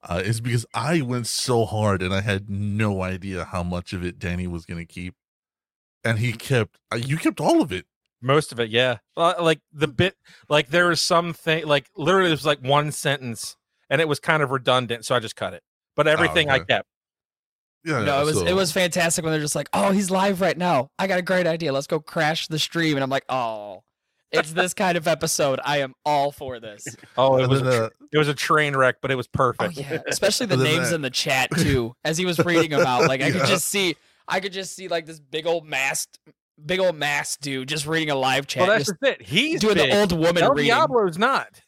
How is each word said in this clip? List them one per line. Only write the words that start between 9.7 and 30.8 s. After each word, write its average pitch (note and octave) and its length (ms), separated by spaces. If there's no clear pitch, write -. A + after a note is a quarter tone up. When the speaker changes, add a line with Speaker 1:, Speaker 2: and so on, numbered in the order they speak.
Speaker 2:
the D3+ 160
bit, F3 260
like, D3 220
there F3 180
was E3 140
some E3+ 320
thing, D#3+ 320
like, C#3+ 320
literally F3+ 320
it - 20
was, C#3+ 140
like, D3 160
one C#3+ 320
sentence, C3 640
and C#3 100
it D#3+ 80
was C#3+ 140
kind D#3 200
of C3 100
redundant, B2 520
so - 120
I A#2+ 40
just A2 160
cut F#2 180
it. F2 100
But D#3 100
Speaker 1:
Oh, D3+ 40
Speaker 2:
everything D#3+ 380
I C3+ 80
Speaker 1:
okay. A#2 80
Speaker 2:
kept. G2 120
Speaker 1:
Yeah, D3+ 200
Speaker 3:
No, - 20
Speaker 1:
yeah, C#3 60
Speaker 3:
it D3 40
was, D#3 140
Speaker 1:
so F2+ 60
Speaker 3:
it F3+ 80
was F#3 180
fantastic F3 540
when D#3+ 80
they're D#3 80
just D3 140
like, D3 180
"Oh, G3 180
he's F#3+ 200
live F#3+ 300
right D#3+ 160
now! D#3+ 320
I G3 80
got F#3+ 100
a F3+ 40
great F3+ 260
idea. E3 240
Let's C3+ 160
go D#3 140
crash D#3+ 460
the D#3 120
stream." D#3 380
And C3+ 60
I'm C3 60
like, C3+ 200
"Oh, A2 540
it's D#3 200
this F3+ 220
kind F3+ 240
of D#3+ 100
episode. D#3 560
I D3 160
am C3+ 140
all C#3+ 280
for C3 260
this." A2 260
Speaker 2:
Oh, C3 200
it C3 60
Speaker 1:
And B2+ 60
Speaker 2:
was C3+ 120
Speaker 1:
then, B2+ 120
Speaker 2:
a A#2+ 40
tr-, A2+ 80
Speaker 1:
uh, A2 40
Speaker 2:
it D3+ 60
was D3+ 100
a D3 60
train D3 420
wreck, C3 260
but C3 100
it C3 40
was B2 120
Speaker 3:
Oh, - 40
Speaker 2:
perfect. A2+ 460
Speaker 3:
yeah. C#3+ 300
Especially G3+ 380
the F#3 100
Speaker 1:
And C3 80
then D3+ 120
Speaker 3:
names E3 140